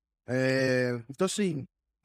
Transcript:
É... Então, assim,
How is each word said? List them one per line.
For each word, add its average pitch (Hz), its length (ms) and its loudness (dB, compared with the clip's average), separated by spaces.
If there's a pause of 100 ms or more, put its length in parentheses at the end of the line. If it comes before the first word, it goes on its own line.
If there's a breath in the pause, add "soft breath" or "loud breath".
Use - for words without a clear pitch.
(280)
É... 131 640 2 (180)
Então, 185 160 -2
assim, 170 400 -2 (400)